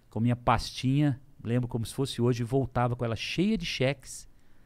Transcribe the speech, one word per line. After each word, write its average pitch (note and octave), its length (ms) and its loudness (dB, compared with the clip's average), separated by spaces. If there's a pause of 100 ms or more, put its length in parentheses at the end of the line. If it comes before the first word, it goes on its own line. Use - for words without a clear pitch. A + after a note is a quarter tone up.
com G#2+ 100 -6
minha A#2+ 160 4
pastinha, C3 880 2 (220)
lembro A#2+ 260 0
como A2+ 160 -2
se - 80 -10
fosse C3+ 280 -2
hoje, A#2+ 200 2
e A#2+ 40 -2
voltava B2 500 0
com A#2+ 100 -4
ela A2+ 100 -2
cheia G3+ 420 0
de E3+ 80 -6
cheques. - 600 -2 (380)